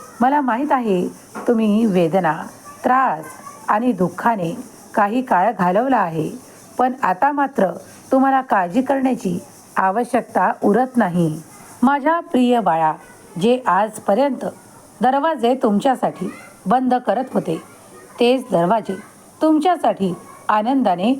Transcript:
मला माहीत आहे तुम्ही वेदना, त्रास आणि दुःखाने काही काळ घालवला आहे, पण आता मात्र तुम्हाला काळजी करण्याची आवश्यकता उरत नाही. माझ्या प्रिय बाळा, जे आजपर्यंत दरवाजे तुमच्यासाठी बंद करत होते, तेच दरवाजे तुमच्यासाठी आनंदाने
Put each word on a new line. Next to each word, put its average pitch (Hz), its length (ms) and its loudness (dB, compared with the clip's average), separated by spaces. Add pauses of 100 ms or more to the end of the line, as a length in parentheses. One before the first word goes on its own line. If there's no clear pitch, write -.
(220)
मला 277 200 2
माहीत 262 300 -2
आहे 220 360 0 (400)
तुम्ही 220 380 2
वेदना, 175 580 0 (400)
त्रास 240 420 0 (420)
आणि 240 240 0
दुःखाने 180 680 -2 (380)
काही 220 260 0
काळ 202 380 0
घालवला 220 380 2
आहे, 160 320 -2 (480)
पण 247 140 2 (120)
आता 277 280 0
मात्र 269 400 0 (400)
तुम्हाला 269 300 4
काळजी 202 400 0
करण्याची 254 580 -2 (380)
आवश्यकता 202 720 0 (120)
उरत 247 340 2
नाही. 170 440 0 (420)
माझ्या 285 360 2
प्रिय 247 400 2
बाळा, 165 340 0 (480)
जे 240 240 2
आजपर्यंत 220 800 0 (560)
दरवाजे 269 540 0
तुमच्यासाठी 208 760 -2 (320)
बंद 254 280 2
करत 247 400 -2
होते, 170 280 -4 (580)
तेच 247 320 2
दरवाजे 190 580 0 (320)
तुमच्यासाठी 302 720 2 (360)
आनंदाने 214 720 0